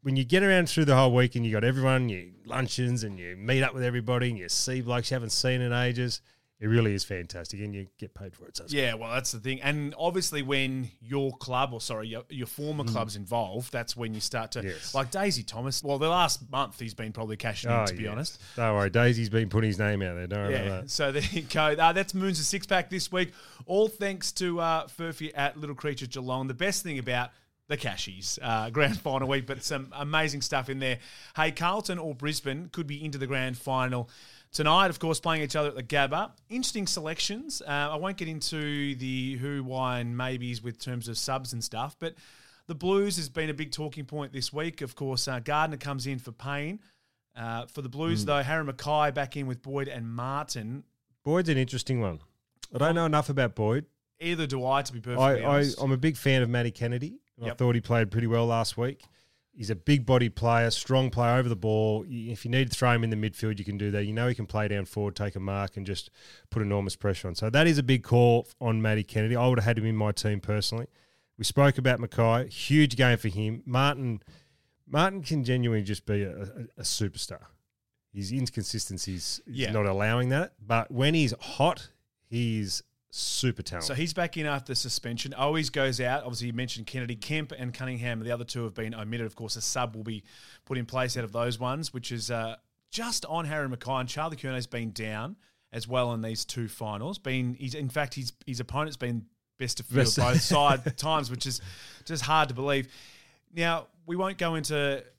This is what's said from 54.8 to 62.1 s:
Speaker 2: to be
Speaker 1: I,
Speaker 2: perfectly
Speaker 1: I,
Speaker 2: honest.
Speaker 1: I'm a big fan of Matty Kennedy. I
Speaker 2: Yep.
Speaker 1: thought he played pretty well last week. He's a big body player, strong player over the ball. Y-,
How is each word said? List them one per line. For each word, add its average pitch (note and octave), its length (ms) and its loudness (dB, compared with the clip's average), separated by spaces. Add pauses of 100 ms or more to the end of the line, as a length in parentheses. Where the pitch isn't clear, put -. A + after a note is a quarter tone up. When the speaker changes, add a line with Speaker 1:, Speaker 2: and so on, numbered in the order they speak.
Speaker 2:
to C#3 100 -6
be B2 60 -8
Speaker 1:
I, A2+ 60 -8
Speaker 2:
perfectly B2+ 420 4
Speaker 1:
I, - 20 2
Speaker 2:
honest. C#3+ 320 4
Speaker 1:
I'm C3+ 120 2
a C3+ 60 4
big C#3+ 200 2
fan C3 240 4
of A#2 80 2
Matty A#2+ 220 2
Kennedy. B2 480 -4 (220)
I A#2 40 -6
Speaker 2:
Yep. A#2 120 -4
Speaker 1:
thought A#2+ 180 4
he A#2 40 4
played A2+ 320 4
pretty A#2 160 2
well A#2 200 4
last A2+ 300 0
week. B2 260 -4 (500)
He's G#2+ 160 -8
a A2 60 2
big C3+ 300 4
body B2 220 6
player, A#2 440 4
strong C3 380 2
player A#2+ 300 4
over B2 80 2
the A#2 80 0
ball. A2 460 2
Y-, A#2 280 -8